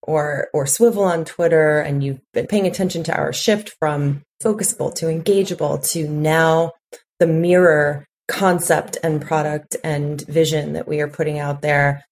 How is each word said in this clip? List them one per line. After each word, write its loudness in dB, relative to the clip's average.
or, -2
or 0
Swivel 2
on 0
Twitter, 2
and -2
you've -6
been -2
paying 0
attention -2
to -4
our -2
shift -2
from -2
focusable -2
to -6
engageable 0
to -4
now 2
the 4
mirror 4
concept 0
and 0
product -4
and -4
vision 0
that -6
we -2
are -2
putting -4
out -4
there. 0